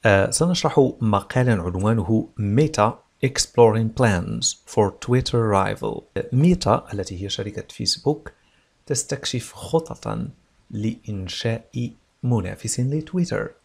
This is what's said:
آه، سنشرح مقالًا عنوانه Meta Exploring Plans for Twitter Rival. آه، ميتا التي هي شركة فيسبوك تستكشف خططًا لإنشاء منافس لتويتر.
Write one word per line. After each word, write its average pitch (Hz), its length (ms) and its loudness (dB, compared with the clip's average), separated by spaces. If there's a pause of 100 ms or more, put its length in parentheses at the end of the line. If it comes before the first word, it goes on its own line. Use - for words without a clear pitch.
آه، 98 240 6
سنشرح 156 640 2 (100)
مقالًا 110 600 2
عنوانه 104 640 0 (120)
Meta 110 520 2 (340)
Exploring 113 640 4 (120)
Plans 92 540 0 (100)
for 104 260 0 (140)
Twitter 123 360 0 (120)
Rival. 101 480 -2 (160)
آه، - 160 -4
ميتا 147 600 2
التي 98 300 -8
هي 98 60 -8
شركة 101 400 -8
فيسبوك - 600 -4 (540)
تستكشف - 680 -6
خططًا - 760 -6 (420)
لإنشاء 113 1200 -8 (320)
منافس 113 560 -4
لتويتر. 147 720 -4 (140)